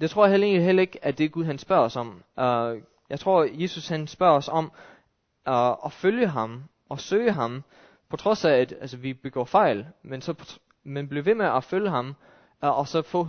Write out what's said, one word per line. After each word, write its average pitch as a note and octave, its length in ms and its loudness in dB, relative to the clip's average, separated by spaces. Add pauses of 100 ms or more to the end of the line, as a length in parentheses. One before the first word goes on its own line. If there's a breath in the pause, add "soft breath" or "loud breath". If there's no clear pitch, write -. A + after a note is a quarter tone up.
det D#3+ 80 0
tror G#3 160 4
jeg G3 60 6
heller, G3 300 4
heller F#3 200 4
ikke, F#3 240 -4
at C#3 120 -2
det D#3 60 0
er D#3 60 0
Gud, E3 140 -6
han D3+ 140 -4
spørger E3 260 4
os A#2 120 0
om. A#2 280 -8 (160)
Øh, A#2 420 0 (280)
jeg D3 100 -6
tror, E3+ 300 2 (120)
Jesus, F3 260 -6
han D#3 200 -6
spørger E3 300 4
os C#3 100 -2
om, D#3+ 240 -2 (760 loud breath)
øh, B2 380 0
at D3 60 -8
følge A3 360 0
ham A#2+ 360 -4 (260)
og C#3 100 -10
søge A3+ 320 0
ham, B2+ 320 -4 (460 soft breath)
på - 80 -10
trods G#3 280 0
af, D3+ 80 4
at, B2+ 280 2
altså, C3 160 -12
vi C3 160 -8
begår B2+ 320 -6
fejl, C#3 400 2 (180)
men C3 180 -12
så - 120 -6
på - 120 -16
tr-, - 140 -20 (240)
men C#3+ 240 -8
blive C#3+ 180 -4
ved G#3+ 100 4
med G#3+ 100 0
at C3 180 0
følge G3 260 -2
ham, C3+ 260 -4 (480 soft breath)
øh, C#3+ 140 2
og C#3 100 0
så D#3+ 140 -2
få E3+ 280 -2